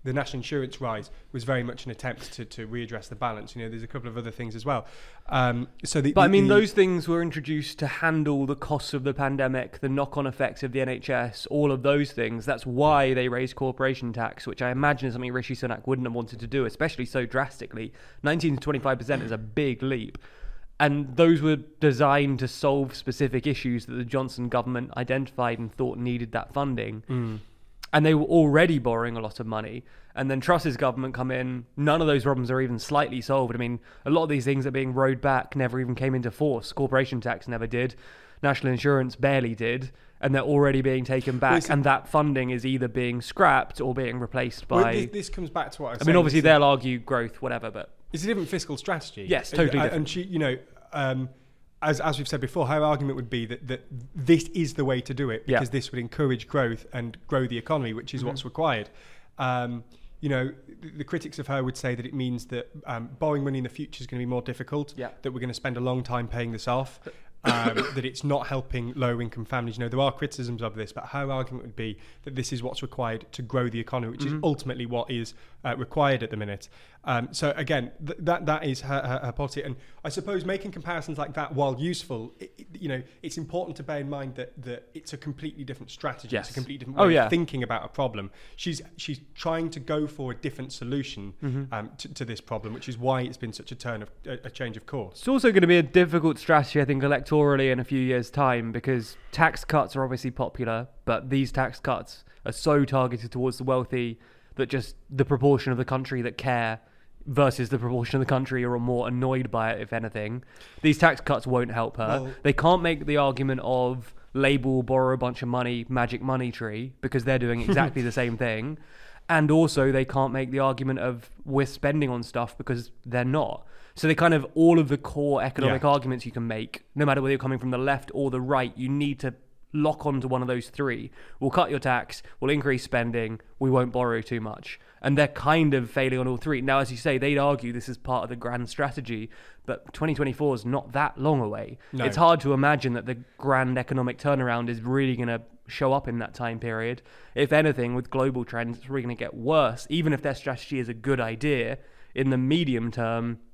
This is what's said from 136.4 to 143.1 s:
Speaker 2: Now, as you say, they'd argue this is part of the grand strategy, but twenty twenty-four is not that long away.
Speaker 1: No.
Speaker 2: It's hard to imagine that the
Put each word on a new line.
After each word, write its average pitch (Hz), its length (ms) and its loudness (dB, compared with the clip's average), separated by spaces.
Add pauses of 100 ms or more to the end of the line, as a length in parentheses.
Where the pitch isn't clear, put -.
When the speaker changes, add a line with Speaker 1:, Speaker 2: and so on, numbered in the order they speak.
Speaker 2:
Now, 135 180 2
as 127 120 0
you 127 60 -8
say, 131 220 0
they'd 143 180 2
argue 139 360 2
this 120 160 -8
is 123 100 -8
part 127 240 -2
of 117 80 -6
the 123 60 -8
grand 120 340 -6
strategy, 120 580 -4 (380)
but - 260 -8
twenty 156 220 0
twenty-four 139 400 0
is 107 100 -6
not 120 280 -4
that 139 260 -2
long 143 220 2
away. 107 380 -4 (140)
Speaker 1:
No. 127 120 -2
Speaker 2:
It's 131 120 0
hard 165 240 8
to 139 120 2
imagine 135 420 4
that 117 120 -4
the 123 120 -6 (200)